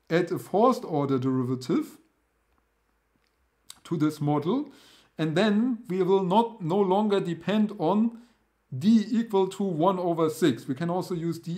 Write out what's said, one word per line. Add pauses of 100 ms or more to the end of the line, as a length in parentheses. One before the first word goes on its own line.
add
a
first
order
derivative (1900)
to
this
model, (460)
and
then
we
will
not,
no
longer
depend
on (580)
D
equal
to
one
over
six."
We
can
also
use
D